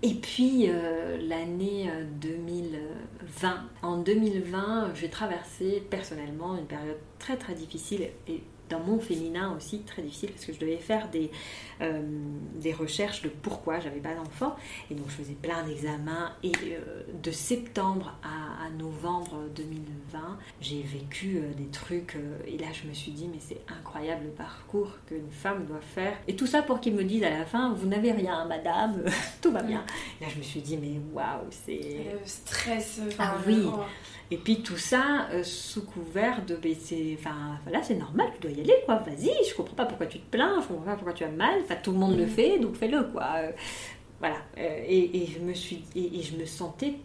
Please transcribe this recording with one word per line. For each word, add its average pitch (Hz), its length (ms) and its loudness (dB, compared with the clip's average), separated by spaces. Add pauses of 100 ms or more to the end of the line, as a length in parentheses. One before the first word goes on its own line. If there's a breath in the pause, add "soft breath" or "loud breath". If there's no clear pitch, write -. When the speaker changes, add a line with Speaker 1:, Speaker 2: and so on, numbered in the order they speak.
Speaker 1:
Et 196 100 6
puis, 254 520 6
euh, 170 500 2 (120)
l'année, 180 600 0
euh, 160 140 -2 (160)
deux 160 160 -2
mille 170 420 -4 (640)
vingt, 185 220 2 (200)
en 175 160 0
deux 175 180 4
mille 208 260 6
vingt, 196 540 0
j'ai 165 140 -4
traversé 190 800 -2
personnellement 156 680 -4
une 156 80 -4
période 151 320 -6 (220)
très, 262 180 -2
très 196 160 -6
difficile 160 560 -4 (180)
et 160 140 -4 (280)
dans 165 100 -2
mon 196 200 2
féminin 170 560 0
aussi 208 260 -6
très - 200 -10
difficile 151 300 -6
parce - 140 -12
que 160 80 -8
je 147 60 -10
devais 160 180 0
faire 214 320 0
des, 156 200 0 (520 loud breath)
euh, 160 200 0 (540)
des 160 180 -2
recherches 160 480 -2
de 151 80 -2
pourquoi 170 520 -4
j'avais 147 180 -6
pas 160 160 -4
d'enfant. 170 400 -4 (340 loud breath)
Et 151 60 -4
donc 143 140 -6
je 143 60 -8
faisais 143 240 -8
plein 165 240 -2
d'examens 151 680 -4 (120)
et, 180 80 2 (200)
euh, - 300 -8 (200)
de 165 80 -4
septembre 190 920 0
à, 156 420 -8
à 160 60 -8
novembre 160 680 -4 (120)
deux 156 120 -8
mille 156 160 -8 (300)
vingt, 170 280 -8 (220 loud breath)
j'ai 143 200 -4
vécu, 143 560 -4
euh, 147 180 -2
des 139 120 -6
trucs, 175 480 -6
euh, 147 220 -6 (100)
et 151 100 -6
là 160 140 -6
je 156 160 -10
me 147 60 -8
suis 147 180 -8
dit, « 151 200 -6
Mais 156 80 -8
c'est - 300 -10
incroyable 156 560 -4
le 151 60 -6
parcours 196 600 -4 (160)
qu'une 156 220 -6
femme 196 360 -2
doit 151 160 -6
faire. » 190 320 -2 (140)
Et 190 80 0
tout 254 120 2
ça 294 160 6
pour 262 160 4
qu'ils 220 160 4
me 196 80 4
disent 208 220 4
à 165 120 6
la 160 80 0
fin, « 233 320 2
Vous 185 100 0
n'avez 208 260 6
rien, 180 320 2
madame, 170 580 2 (180)
<laughs> - 200 -8
tout 339 100 8
va 220 100 2
bien. » 220 220 0 (380 loud breath)
Speaker 2:
Mm. - 20 -6
Speaker 1:
Là 151 100 -6
je 151 60 -6
me 139 40 -6
suis 147 180 -6
dit, « 151 200 -2
Mais 147 180 -2 (140)
waouh, 139 380 -2
c'est » - 220 -8 (400)
Speaker 2:
Le 202 120 -4
stress, - 840 -2
enfin, 208 200 0
Speaker 1:
Ah 190 180 2
oui. 220 120 10 (100)
Speaker 2:
oh. 208 120 0 (520 loud breath)
Speaker 1:
Et 170 60 -2
puis 220 260 4
tout 175 140 -4
ça, 269 540 4
euh, 175 120 2
sous - 420 -4
couvert 190 600 0
de, « 170 180 0
Mais 160 120 4
c'est, 160 440 -2
enfin, 147 440 -4
voilà, 175 200 0
c'est 247 120 2
normal, 160 400 2
tu - 120 -4
dois 147 100 0
y - 40 -2
aller, 480 120 10 (120)
quoi. 233 100 6
Vas-y, 170 340 2 (180)
je - 60 -2
comprends - 220 -4
pas 247 100 4
pourquoi 196 220 -2
tu - 120 -8
te - 120 -10
plains, 339 300 6
je - 60 -2
comprends 165 180 -4
pas 202 100 2
pourquoi 175 180 -4
tu 170 100 -2
as 156 60 -2
mal. 220 320 4
Enfin, - 220 0
tout 190 80 2
le 185 80 6
monde 190 180 8
le 220 80 6
Speaker 2:
Mm. 220 40 2
Speaker 1:
fait, 320 300 8
donc 226 160 4
fais-le, 247 360 4
quoi. » - 140 -2 (100)
Euh, 160 160 0 (680 loud breath)
voilà. 156 180 2 (200)
Euh, 156 300 -2
et, 180 360 6
et - 40 2
je 156 120 -6
me 175 140 0
suis, 165 300 -6 (120)
et, 175 240 0
et - 40 -4
je 151 140 -4
me 165 80 -2
sentais 180 480 -2 (120)